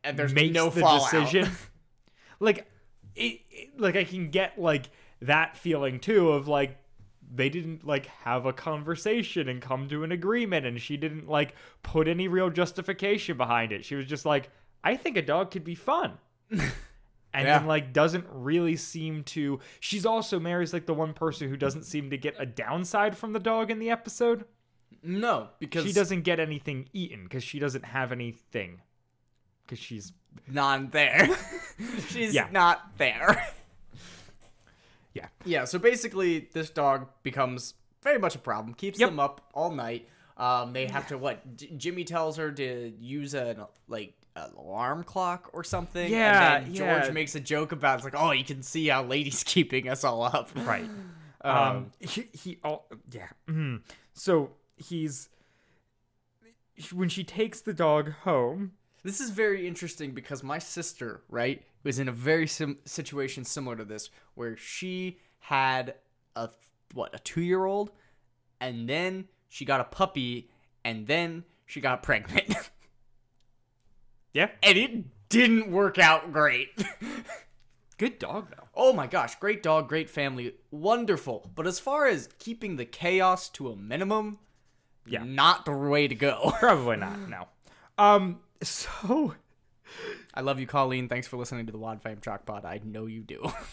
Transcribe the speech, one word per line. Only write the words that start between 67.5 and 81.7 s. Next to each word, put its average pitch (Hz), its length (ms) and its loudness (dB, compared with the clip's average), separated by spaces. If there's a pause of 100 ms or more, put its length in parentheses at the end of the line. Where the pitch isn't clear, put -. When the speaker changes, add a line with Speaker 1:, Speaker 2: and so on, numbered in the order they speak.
Speaker 1:
and 120 280 -6
then 185 380 -2 (220)
she - 160 -12
got 135 160 2
a 120 40 0
puppy, 123 680 -2 (340)
and 110 220 -4
then 165 380 0 (220)
she - 140 -10
got 131 220 0
pregnant. 139 520 0
<laughs> - 160 -8 (1600)
Speaker 2:
Yeah. 180 160 4 (120)
Speaker 1:
And 202 160 10
it 233 520 -4
didn't 226 420 6
work 190 260 4
out 160 340 8
great. 139 360 4 (720)
<laughs> - 580 -20
Speaker 2:
Good 240 200 -2
dog, 185 320 -8
though. - 240 -20
Speaker 1:
Oh 254 180 8
my 156 140 0
gosh, 123 300 0
great 208 260 -2
dog, 156 260 4
great 156 220 -2
family, 131 440 -4 (160)
wonderful. 175 840 0
But 160 120 -4
as 180 140 -4